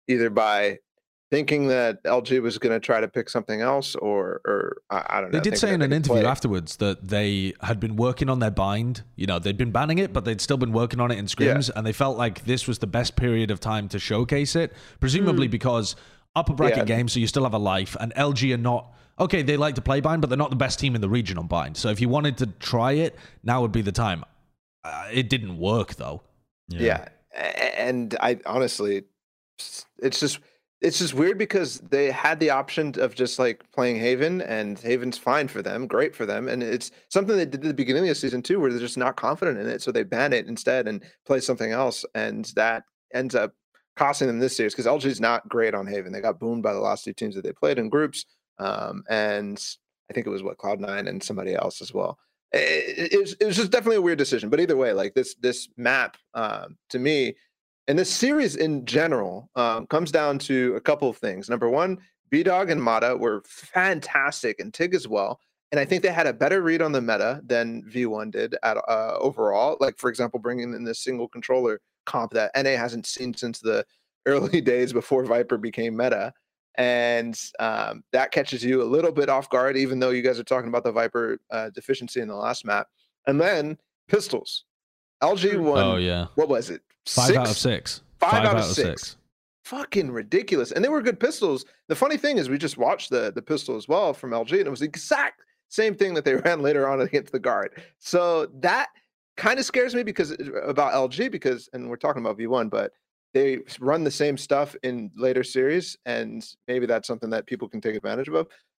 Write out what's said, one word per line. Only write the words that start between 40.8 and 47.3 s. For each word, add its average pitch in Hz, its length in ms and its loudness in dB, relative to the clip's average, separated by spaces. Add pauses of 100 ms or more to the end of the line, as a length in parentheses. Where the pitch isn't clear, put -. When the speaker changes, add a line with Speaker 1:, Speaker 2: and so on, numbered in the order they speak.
Speaker 1:
and 107 160 -6 (220)
play 131 160 2
something 113 320 -2
else. 123 320 -2 (100)
And 110 300 -4 (100)
that 113 300 0 (280)
ends 127 220 -2
up 110 200 0 (420)
costing 139 320 2
them 117 100 0
this 127 180 0
series 107 180 2
'cause 117 120 -2
L 143 120 4
G 135 100 0
is 107 120 -2
not 113 280 2
great 113 260 2
on 98 140 -4
Haven. 95 240 -6
They 98 80 -8
got 98 180 0
boomed 117 240 -4
by 104 120 0
the 98 60 -4
last 104 240 -2
two 107 100 -8
teams 107 200 -6